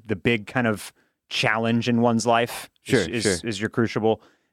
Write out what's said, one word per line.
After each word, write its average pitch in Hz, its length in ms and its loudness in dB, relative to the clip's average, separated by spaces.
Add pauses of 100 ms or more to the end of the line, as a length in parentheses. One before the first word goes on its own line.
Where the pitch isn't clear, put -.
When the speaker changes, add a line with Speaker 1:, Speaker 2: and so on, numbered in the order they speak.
Speaker 1:
the 107 80 -4
big 107 320 0
kind 123 180 -2
of 107 260 -4 (380)
challenge 113 580 0
in 120 140 2
one's 117 240 2
life 117 460 0 (140)
is, - 40 -12 (140)
Speaker 2:
Sure, 85 100 -4
Speaker 1:
is, 117 100 -2
Speaker 2:
sure. 95 240 0
Speaker 1:
is 95 140 -6
your 110 80 -2
crucible 110 540 0 (300)